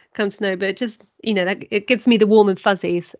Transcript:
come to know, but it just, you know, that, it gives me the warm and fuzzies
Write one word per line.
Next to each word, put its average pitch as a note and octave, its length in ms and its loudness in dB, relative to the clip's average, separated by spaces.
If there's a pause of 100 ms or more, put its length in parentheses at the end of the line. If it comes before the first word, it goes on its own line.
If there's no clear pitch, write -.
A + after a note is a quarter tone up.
(140)
come G#3 160 -4
to G#3 140 -12
know, F#3+ 120 -2
but F#3+ 140 -4
it G3+ 80 -6
just, A#3 240 -8 (220)
you A3 100 -2
know, F#3 120 0
that, G3 260 -4
it G#3 160 -4
gives A#3 200 0
me A#3 100 4
the G#3 100 4
warm G#3 220 4
and F#3 100 -2
fuzzies F3 600 -2